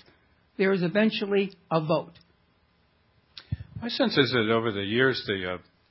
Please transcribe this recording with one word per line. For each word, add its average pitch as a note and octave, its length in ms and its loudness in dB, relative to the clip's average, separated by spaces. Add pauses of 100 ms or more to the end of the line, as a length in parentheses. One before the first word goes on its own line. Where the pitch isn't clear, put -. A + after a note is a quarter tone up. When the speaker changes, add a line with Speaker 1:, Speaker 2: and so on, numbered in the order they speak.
(580)
Speaker 1:
there G3 160 2
is F3+ 100 0
eventually G3+ 720 0 (180)
a E3 80 2
vote. D#3 320 -2 (1700)
Speaker 2:
My A#3 60 -10
sense A#3+ 300 0
is B2+ 140 4
that A2+ 200 2
over A#2 200 0
the G2+ 100 -4
years, A#2+ 440 0
the, F#2+ 280 -4
uh, F2+ 40 -8 (320)